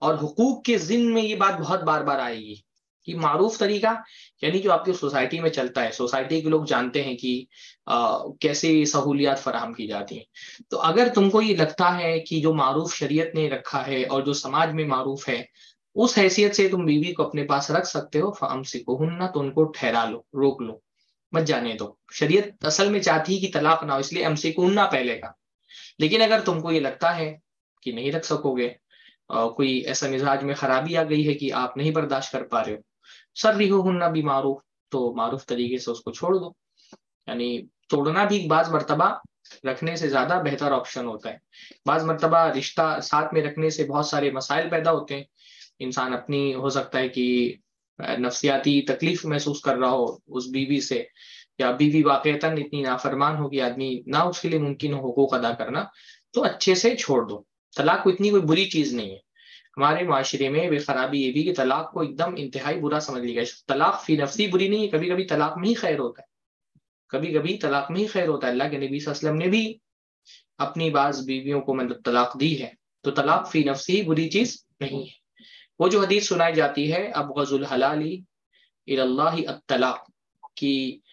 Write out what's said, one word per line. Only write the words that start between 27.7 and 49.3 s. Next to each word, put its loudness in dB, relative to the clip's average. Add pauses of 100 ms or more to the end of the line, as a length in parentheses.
कि -6
नहीं -4
रख -4
सकोगे, -2 (640)
अ, 0
कोई 0
ऐसा -4
मिजाज 0
में -2
खराबी 0
आ 2
गई 0
है 2
कि -4
आप -2
नहीं 0
बर्दाश्त -2
कर -4
पा -2
रहे -4
हो, -12 (540)
सर्रिहुहुन्ना 2
बिमारूफ, 0 (300)
तो 0
मारूफ -4
तरीके -2
से -6
उसको -10
छोड़ 0
दो। -8 (720)
यानी -6 (220)
तोड़ना 2
भी 0
बाज 2
मर्तबा 0 (420)
रखने -4
से -2
ज्यादा 2
बेहतर -2
option -4
होता -10
है। -14 (460)
बाज 2
मर्तबा 2
रिश्ता 0
साथ 0
में 4
रखने 0
से 0
बहुत -2
सारे 0
मसाइल -2
पैदा 2
होते -2
हैं। -10 (540)
इंसान -4
अपनी, -2
हो -2
सकता -2
है 0
कि, 0 (440)
अ, -4
नफसियाती 2
तकलीफ -2
महसूस -4